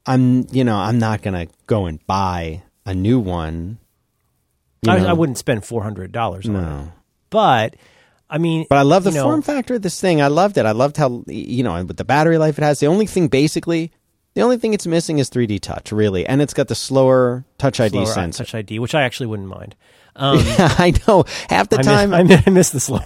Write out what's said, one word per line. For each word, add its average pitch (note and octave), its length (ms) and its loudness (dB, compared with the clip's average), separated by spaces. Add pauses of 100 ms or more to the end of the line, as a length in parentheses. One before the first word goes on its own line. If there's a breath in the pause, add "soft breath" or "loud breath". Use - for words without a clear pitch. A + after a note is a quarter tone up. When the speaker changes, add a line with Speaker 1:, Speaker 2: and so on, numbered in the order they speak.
Speaker 1:
I'm, B2+ 440 2
you B2+ 140 0
know, A2+ 120 0
I'm G#2 220 0
not A2 240 -2
gonna F2+ 240 -6 (200)
go G#2 200 0
and D#2 200 -10
buy F2+ 560 -4 (220)
a F#2+ 100 -8
new G#2 260 0
one. F2 580 -8 (1040)
You E3+ 100 2
Speaker 2:
I, F#3 60 4
Speaker 1:
know? F#3 100 2
Speaker 2:
I F3 40 2
wouldn't D#3+ 260 0
spend A2+ 260 -4
four A#2 200 -6
hundred G2 280 -10
dollars G2+ 360 -6
on G#2+ 60 -2
Speaker 1:
No. D#2+ 260 -4
Speaker 2:
it. D2 80 -12 (420)
But, D3+ 460 2 (520 soft breath)
I D#3 100 -6
mean, E3 300 -2
Speaker 1:
But C#3 100 4
I C#3+ 40 4
love E3+ 220 4
the G3 60 2
Speaker 2:
you D#3+ 60 -2
know C#3 60 0
Speaker 1:
form D4+ 200 0
factor C#4 320 -4
of A3+ 80 -4
this F#3 180 -6
thing. F3 200 2
I C#3+ 60 4
loved F3+ 320 2
it. A2+ 80 2
I G#2+ 60 2
loved C3 240 0
how, B2+ 320 -2
you A#2+ 340 -6
know, F2+ 220 -4
with F2+ 120 -10
the F#2+ 80 -8
battery D#3 340 2
life D#3 200 0
it D3+ 60 -2
has. D3 160 0
The C#3+ 80 2
only G3 180 2
thing, F3+ 220 0
basically, D#3+ 640 0 (420)
the F#3+ 80 0
only B3 140 2
thing A3 180 -2
it's G3 120 -6
missing E3 340 -2
is C3 80 -2
three A#2+ 180 -2
D G#2 140 -4
Touch, - 320 -10
really. G#2 340 0
And C#3 160 0
it's C#3+ 120 -2
got C#3 140 0
the A#2+ 60 -4
slower C3 680 2 (140)
Touch C#3 200 -2
I A2+ 100 2
D G2+ 160 -2
Speaker 2:
Slower - 20 0
Speaker 1:
sensor. G2+ 380 -4
Speaker 2:
Touch - 120 -12
I A2 60 -8
D, G#2+ 180 -8
which B2 160 -4
I D3+ 60 2
actually B2+ 240 -4
wouldn't G#2 220 -8
mind. F#2+ 280 -16 (400 soft breath)
Um, C#3 220 2
Speaker 1:
<laughs> - 60 4
Yeah, E3 340 2
I F3+ 140 4 (140)
know. F#3 180 6 (240 loud breath)
Half F#3+ 200 0
the G#3+ 80 2
Speaker 2:
I - 40 0
mi-, C3+ 40 0
Speaker 1:
time G3+ 300 4
Speaker 2:
<laughs> - 0 -
I F3 100 4
mi-, F3 200 8
I G3 60 4
miss F#3 200 4
the C3+ 100 -4
slower - 260 -4